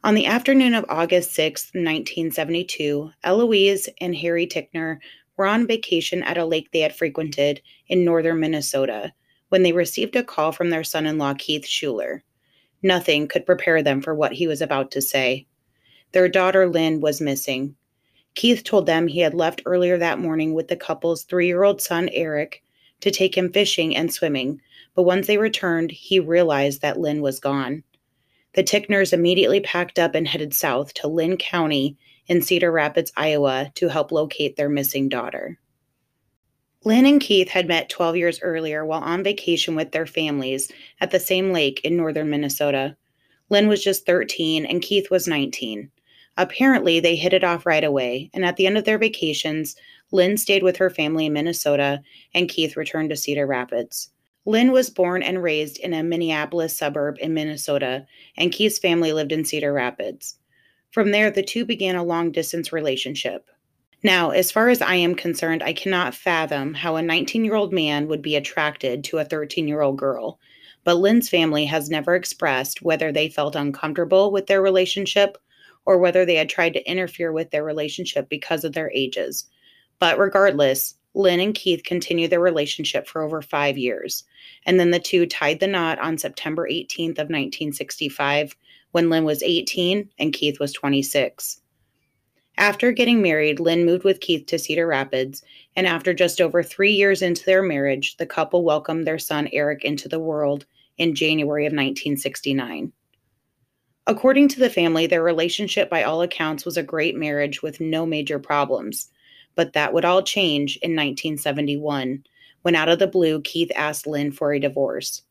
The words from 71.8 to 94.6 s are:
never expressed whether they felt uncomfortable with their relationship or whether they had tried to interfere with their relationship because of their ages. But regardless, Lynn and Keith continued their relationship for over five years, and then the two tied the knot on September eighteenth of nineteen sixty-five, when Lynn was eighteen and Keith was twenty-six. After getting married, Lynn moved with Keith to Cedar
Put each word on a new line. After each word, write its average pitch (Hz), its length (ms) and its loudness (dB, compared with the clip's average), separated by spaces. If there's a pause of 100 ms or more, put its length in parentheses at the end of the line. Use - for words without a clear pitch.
never 160 240 0
expressed - 680 -2
whether 160 280 0
they 156 180 0
felt 147 280 -4
uncomfortable 156 720 2
with 196 160 -2
their 196 160 4
relationship 196 720 2 (500)
or 185 120 6
whether 180 260 6
they 170 120 4
had 156 120 2
tried 170 260 0
to - 140 -4
interfere 175 440 -4
with 160 180 -4
their 151 140 -2
relationship 151 640 -4
because 151 340 -4
of 156 120 -4
their 160 180 -4
ages. 127 580 -4 (480)
But 165 220 4
regardless, 185 720 4 (200)
Lynn 180 260 4
and 208 140 0
Keith 180 280 0
continued 170 480 -2
their 170 100 4
relationship 156 680 -2
for 160 140 -6
over 156 180 -4
five 143 380 -2
years, - 440 -4 (440)
and 185 120 4
then 175 120 6
the 175 80 2
two 170 260 2
tied 156 360 -2
the 190 60 2
knot 175 320 -2
on 156 200 -4
September 156 500 -6
eighteenth 165 500 -6
of 151 120 -6
nineteen 151 420 -4
sixty-five, 143 840 -4 (360)
when 170 180 2
Lynn 160 160 2
was 151 180 -2
eighteen 180 760 -2
and 151 160 -2
Keith 147 260 -4
was 143 140 -4
twenty-six. - 840 -2 (1000)
After 208 340 2
getting 233 300 4
married, 151 380 2
Lynn 170 260 4
moved 180 180 2
with 190 160 2
Keith 156 280 -2
to 165 100 -2
Cedar 165 280 0